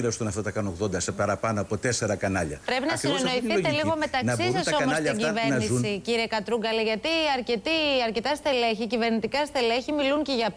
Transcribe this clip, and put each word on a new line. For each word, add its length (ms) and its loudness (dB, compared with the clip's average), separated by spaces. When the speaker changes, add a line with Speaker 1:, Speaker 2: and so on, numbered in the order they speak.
Speaker 1:
μοιραστούν 260 0
αυτά 140 -2
τα 80 -2
εκατόν 200 -2
ογδόντα 300 -2
σε 120 -2
παραπάνω 500 0
από 160 -2
τέσσερα 380 0
κανάλια; 500 -2
Speaker 2:
Πρέπει 200 -2
να 80 0
Speaker 1:
Ακριβώς 300 0
αυτή 40 0
η 120 0
Speaker 2:
συνεννοηθείτε 300 0
Speaker 1:
λογική. 140 0
Speaker 2:
λίγο 140 0
μεταξύ 280 -2
Speaker 1:
Να 100 2
μπορούν 180 0
Speaker 2:
σας 120 0
Speaker 1:
τα 100 0
Speaker 2:
όμως 100 2
Speaker 1:
κανάλια 280 2
Speaker 2:
στην 120 0
Speaker 1:
αυτά 220 0
να 120 2
ζουν. 160 0
Speaker 2:
κυβέρνηση, 240 0
κύριε 280 0
Κατρούγκαλε, 560 -2
γιατί 260 -2
αρκετοί, 400 -2
αρκετά 300 0
στελέχη, 520 0
κυβερνητικά 580 0
στελέχη, 460 0
μιλούν 320 2
και 100 0
για 240 2